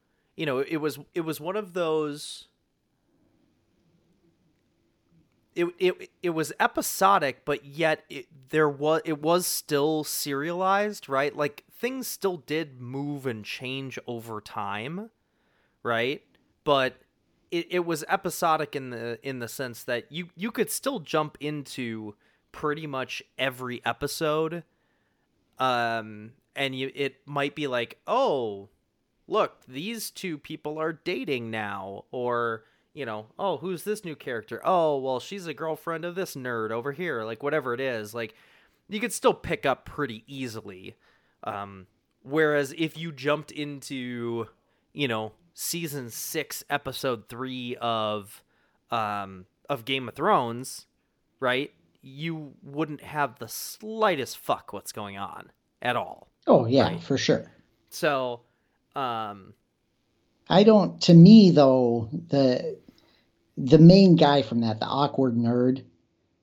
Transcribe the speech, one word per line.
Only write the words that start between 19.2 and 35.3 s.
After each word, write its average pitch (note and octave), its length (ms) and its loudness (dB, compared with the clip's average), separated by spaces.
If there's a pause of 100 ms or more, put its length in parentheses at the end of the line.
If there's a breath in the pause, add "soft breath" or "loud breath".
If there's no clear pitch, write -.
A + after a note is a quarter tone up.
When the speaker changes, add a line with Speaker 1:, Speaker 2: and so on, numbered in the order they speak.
Speaker 1:
in C3+ 160 -8
the A#2 100 -8
sense B2 360 -10
that A#2+ 280 -6
you, E3+ 240 -10
you G#3 140 -6
could A3 200 -2
still C4 300 -4
jump D3+ 400 -4
into B2 760 -8 (380)
pretty D3+ 340 -6
much C3 360 -8 (160)
every B2+ 480 -4
episode, D#3 760 -2 (960)
um, A#2 720 -2 (220)
and C3+ 200 -4
you, C3 200 -6
it C#3 300 -6
might C#3+ 300 -4
be D3 120 -6
like, A#2+ 400 -4
"Oh, C3 640 -2 (580)
look, F3+ 400 -2
these F#3 440 -10
two E3+ 260 -10
people D3+ 420 -10
are D#3+ 140 -2
dating D3+ 580 -6
now," G2+ 600 -8
or, A#2+ 540 -2 (280)
you C#3 140 -10
know, G#2+ 200 -8 (120)
"Oh, F3+ 180 -2
who's E3+ 280 -8
this G#3 200 -6
new D#3 120 -10
character? A#2 460 -8
Oh, D#3 360 2
well, C3 200 -2
she's F#3 280 -12